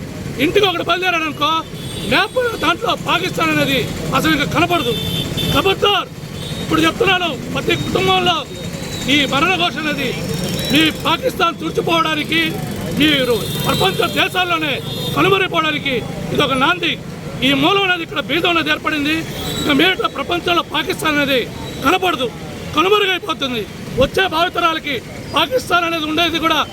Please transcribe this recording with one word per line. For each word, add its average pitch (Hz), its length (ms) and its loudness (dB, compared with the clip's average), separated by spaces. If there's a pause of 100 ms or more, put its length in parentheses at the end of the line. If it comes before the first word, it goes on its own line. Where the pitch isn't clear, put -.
(420)
ఇంటికి 403 240 4
ఒకటి 339 160 0
బయలుదేరాడనుకో, 320 800 0 (460)
మ్యాప్ 415 480 2
దాంట్లో 330 380 0
పాకిస్తాన్ 330 560 0
అనేది 277 380 2 (260)
అసలు 277 180 4
ఇంకా 285 120 2
కనపడదు. 311 480 2 (600)
ఖబర్దార్, 381 540 2 (540)
ఇప్పుడు 320 180 0
చెప్తున్నాను, 339 760 0
ప్రతి 330 220 0
కుటుంబంలో 359 680 2 (680)
ఈ 285 140 4
మరణ 311 300 2
ఘోష 339 200 0
అనేది 285 380 -2 (580)
మీ 311 180 6
పాకిస్తాన్ 339 640 0
తుడిచిపోవడానికి, 320 960 0 (460)
మీరు 262 420 4 (260)
ప్రపంచ 330 560 2
దేశాల్లోనే 330 580 0 (360)
కనుమరైపోవడానికి 311 840 2 (300)
ఇది 254 100 2
ఒక 269 100 2
నాంది. 302 460 0 (440)
ఈ 262 100 4
మూలం 339 300 4
అనేది 359 200 0
ఇక్కడ 311 180 -6
బీజం 320 300 0
అనేది 320 200 2
ఏర్పడింది. 302 480 0 (460)
ఇక 311 60 0
మీదట 349 440 4
ప్రపంచంలో 339 480 0
పాకిస్తాన్ 311 560 -2
అనేది 277 300 2 (360)
కనపడదు, 370 460 2 (460)
కనుమరుగైపోతుంది. 320 880 0 (340)
వచ్చే 359 280 4
భావితరాలకి 320 720 0 (320)
పాకిస్తాన్ 349 500 2
అనేది 330 200 -2
ఉండేది 320 340 0
కూడా 311 340 2